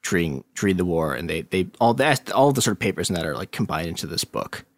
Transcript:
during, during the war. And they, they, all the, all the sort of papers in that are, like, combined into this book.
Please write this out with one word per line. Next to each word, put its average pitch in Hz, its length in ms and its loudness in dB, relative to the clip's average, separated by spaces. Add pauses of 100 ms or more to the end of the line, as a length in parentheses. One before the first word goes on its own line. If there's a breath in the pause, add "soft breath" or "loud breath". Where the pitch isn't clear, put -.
during, 82 400 0 (100)
during 98 220 2
the 90 80 0
war. 82 280 0
And 73 160 -4
they, 80 140 -2
they, 90 280 -2 (100)
all 117 120 6
the, 135 280 2 (120)
all 135 200 6
the 131 100 0
sort 104 140 2
of - 20 -18
papers 87 320 -2
in 92 60 0
that 82 100 -2
are, 76 80 -4
like, 92 160 -8
combined 85 380 -4
into 82 180 -8
this 85 160 -6
book. - 420 -8 (140)